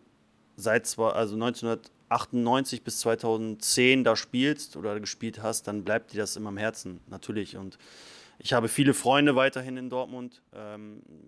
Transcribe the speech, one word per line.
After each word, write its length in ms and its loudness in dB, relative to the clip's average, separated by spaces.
seit 300 2
zwei, 240 0
also 260 0
neunzehnhundertachtundneunzig 1500 -2
bis 160 -6
zweitausendzehn 1040 2
da 120 6
spielst 600 -2
oder 220 -6
gespielt 420 -10
hast, 260 -4
dann 160 -4
bleibt 300 -2
dir 80 -4
das 140 -4
immer 140 -8
im 80 -8
Herzen, 500 -6
natürlich. 500 -8
Und 220 -14
ich 160 -4
habe 140 4
viele 260 4
Freunde 420 4
weiterhin 420 2
in 120 -10
Dortmund. 540 -8
Ähm, 480 -16